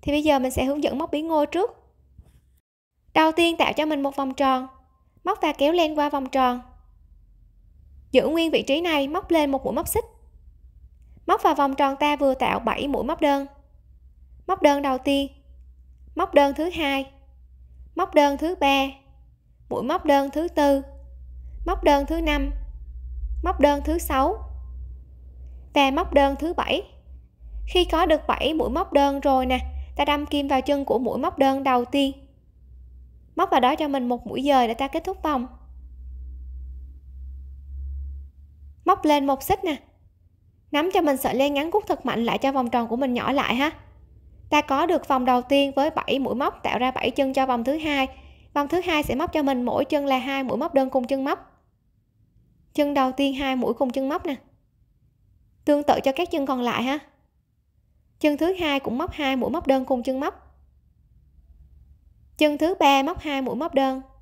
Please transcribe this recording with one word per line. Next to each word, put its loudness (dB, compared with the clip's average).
Thì 0
bây 2
giờ 6
mình 0
sẽ 0
hướng 0
dẫn 0
móc -4
bí -2
ngô 2
trước. 0
Đầu 6
tiên 2
tạo 2
cho 0
mình -2
một -4
vòng -4
tròn, 2
móc -2
và 0
kéo 2
len 2
qua 0
vòng -4
tròn. 2
Giữ 4
nguyên 0
vị 0
trí 0
này, 0
móc -6
lên 2
một -2
mũi -4
móc -4
xích. -2
Móc 2
vào 4
vòng 2
tròn 2
ta 2
vừa 2
tạo 0
bảy -2
mũi -2
móc -4
đơn. 2
Móc -2
đơn 6
đầu 0
tiên, 2
móc -2
đơn 6
thứ -2
hai, -2
móc -2
đơn 6
thứ -2
ba, 2
mũi -4
móc -2
đơn 4
thứ -4
tư, 2
móc -2
đơn 4
thứ -2
năm, 0
móc -2
đơn 4
thứ 0
sáu 0
và 4
móc -2
đơn 4
thứ -4
bảy. -2
Khi 2
có 2
được 2
bảy 0
mũi 0
móc -2
đơn 2
rồi 2
nè, 0
ta 0
đâm -2
kim -2
vào 2
chân 0
của 0
mũi -2
móc -4
đơn 2
đầu 2
tiên. 0
Móc 2
vào 4
đó 4
cho -2
mình -2
một -4
mũi -4
dời 4
để -2
ta -4
kết -6
thúc -8
vòng. -2
Móc 2
lên 4
một 0
xích -2
nè. -2
Nắm 0
cho 4
mình 2
sợi -2
len 2
ngắn, -2
gút 0
thật -4
mạnh -2
lại 2
cho 0
vòng 0
tròn 0
của -2
mình 0
nhỏ 0
lại 2
ha. 0
Ta 6
có 0
được 0
vòng 2
đầu 4
tiên 4
với 2
bảy -2
mũi -2
móc -4
tạo -2
ra 0
bảy -2
chân 0
cho 2
vòng 0
thứ 0
hai. -2
Vòng 0
thứ 2
hai 0
sẽ -4
móc -4
cho 0
mình 0
mỗi 0
chân 0
là 2
hai -4
mũi -2
móc -4
đơn 2
cùng 0
chân -2
móc. -6
Chân 0
đầu 2
tiên 0
hai -2
mũi 0
cùng -2
chân -4
móc -4
nè. -4
Tương 4
tự 2
cho 2
các -4
chân -2
còn -2
lại -2
ha. -2
Chân 2
thứ 0
hai -2
cũng -6
móc -4
hai -2
mũi -2
móc -4
đơn 2
cùng -2
chân -4
móc. -8
Chân 2
thứ 2
ba 4
móc -4
hai -4
mũi -4
móc -6
đơn. 0